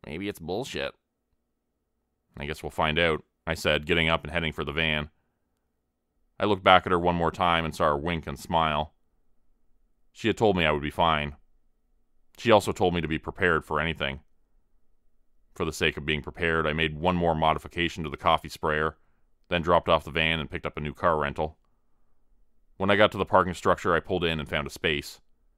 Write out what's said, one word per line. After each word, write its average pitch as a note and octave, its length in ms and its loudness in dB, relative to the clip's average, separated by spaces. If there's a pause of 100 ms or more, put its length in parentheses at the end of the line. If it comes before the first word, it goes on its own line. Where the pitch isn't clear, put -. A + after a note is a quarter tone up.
"Maybe F2 220 -8
it's G2+ 120 -8
bullshit." D#2+ 560 -6 (1400)
"I C#2+ 100 -10
guess D2 180 -8
we'll D2 80 -10
find D#2 260 0
out," E2 260 2 (220)
I E2 80 -2
said, D2+ 320 0
getting E2 240 2
up E2 140 0
and D2 80 -12
heading E2 200 -4
for D#2+ 120 -6
the D2 100 -8
van. D#2 380 -2 (1300)
I G2 60 -2
looked G2 180 0
back F#2 220 8
at F2+ 60 -2
her F2+ 80 4
one F2 160 2
more E2+ 160 0
time E2+ 320 0
and D#2 120 -6
saw F2 100 0
her D2+ 120 2
wink D#2+ 280 -4
and C#2+ 140 -10
smile. D#2 560 -2 (1160)
She - 160 -6
had G2+ 100 0
told G2+ 200 4
me E2+ 80 2
I D2+ 60 4
would D2 100 -2
be D2 80 -6
fine. D2+ 480 0 (1000)
She A#2 140 2
also G#2 200 6
told F2+ 240 0
me F2 60 0
to D#2 60 -4
be D2+ 120 -2
prepared E2 440 0
for D#2 160 -2
anything. D2+ 440 -4 (1300)
For - 100 -6
the D#2+ 80 -4
sake D#2+ 240 0
of D2+ 120 -10
being D2+ 160 -2
prepared, E2 420 -2
I D2+ 80 -2
made D#2 240 -2
one F2+ 180 0
more E2+ 200 0
modification D#2+ 680 -2
to D2+ 60 -8
the C#2 80 -10
coffee D#2+ 320 0
sprayer, D#2 480 -4 (520)
then F2 120 0
dropped E2 260 2
off D#2+ 160 4
the - 60 -14
van D#2+ 300 0
and D2+ 100 -8
picked E2 160 -8
up D2+ 100 -10
a D2+ 60 -8
new D2 140 -6
car E2+ 240 2
rental. D2 400 -4 (1160)
When F#2+ 120 0
I G2+ 60 4
got G#2 160 6
to G#2 80 -4
the F2 60 -2
parking F#2 280 2
structure, F2+ 400 0
I E2 60 2
pulled F2 240 -2
in E2 160 0
and C#2+ 100 -8
found D2+ 160 -4
a C2+ 60 -12
space. - 500 -6 (360)